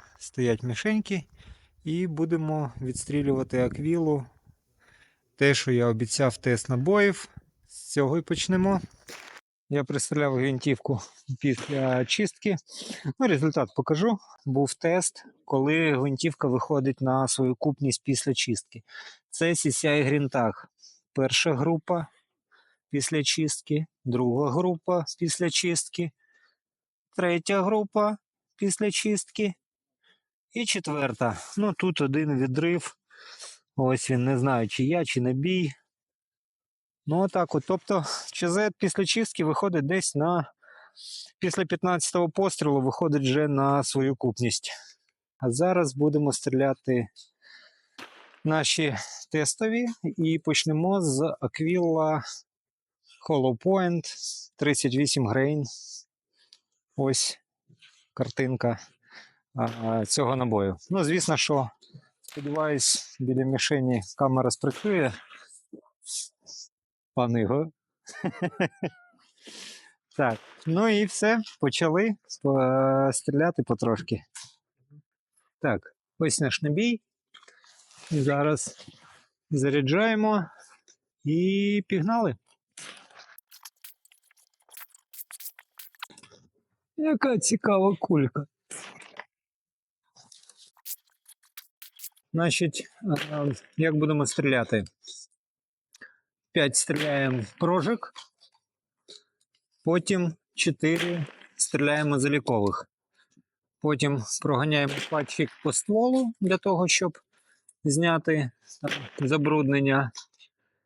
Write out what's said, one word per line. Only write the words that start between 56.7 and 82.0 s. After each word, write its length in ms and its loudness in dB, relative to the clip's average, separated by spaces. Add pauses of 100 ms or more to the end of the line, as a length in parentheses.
Ось 440 -2 (720)
картинка, 640 -2 (760)
а, 500 -2
цього 300 0
набою. 420 2 (120)
Ну, 140 2
звісно, 340 0
що, 320 0 (520)
сподіваюсь, 1000 -2
біля 260 0
мішені 560 0 (160)
камера 340 2
спрацює. 600 0 (2000)
Пан 200 2
Ігор. 300 0 (560)
<laughs> 280 -4 (1700)
Так, 220 0 (260)
ну 240 2
і 160 2
все, 360 0 (180)
почали, 460 2
е, 1080 2
стріляти 500 0
потрошки. 580 0 (1400)
Так, 340 -2 (240)
ось 200 2
наш 220 0
набій. 400 0 (1120)
Зараз 760 0 (640)
заряджаємо 960 2 (800)
і 640 0
пігнали. 480 0 (4000)